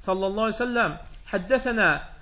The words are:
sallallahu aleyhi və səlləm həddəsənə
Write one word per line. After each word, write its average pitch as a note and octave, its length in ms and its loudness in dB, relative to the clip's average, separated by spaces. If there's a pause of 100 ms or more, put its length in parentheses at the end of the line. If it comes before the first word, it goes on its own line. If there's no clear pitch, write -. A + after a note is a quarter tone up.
sallallahu G3 440 0
aleyhi G#3+ 100 -4
və A#3+ 60 0
səlləm A#3 320 0 (360)
həddəsənə A3+ 580 2 (320)